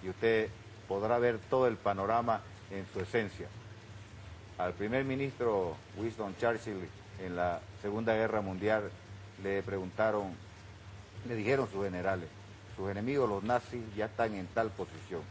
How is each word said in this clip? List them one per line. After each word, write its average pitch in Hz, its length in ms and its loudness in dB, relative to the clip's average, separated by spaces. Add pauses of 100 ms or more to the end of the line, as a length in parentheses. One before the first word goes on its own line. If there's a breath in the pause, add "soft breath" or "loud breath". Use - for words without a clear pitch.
y 95 60 -4
usted 110 400 4 (380)
podrá 107 300 2
ver 120 220 4 (100)
todo 131 180 6
el 113 100 2
panorama 107 640 4 (280)
en 95 240 -6
su 101 60 -4
esencia. 95 480 0 (1120)
Al 90 140 0
primer 107 300 0
ministro 123 720 2 (220)
Winston 110 400 -2
Churchill 107 500 0 (320)
en 92 160 -4
la 87 260 2 (200)
Segunda 110 320 2
Guerra 110 280 4
Mundial 101 500 2 (500)
le 98 220 2
preguntaron, 98 720 2 (920)
le 123 80 -2
dijeron 117 360 4
sus 98 120 0
generales, 92 460 0 (460)
"Sus 98 160 -2
enemigos 120 360 2
los 98 160 2
nazis 120 380 2 (140)
ya 107 100 0
están 113 300 2
en 95 120 -4
tal 113 220 2
posición". 87 600 -6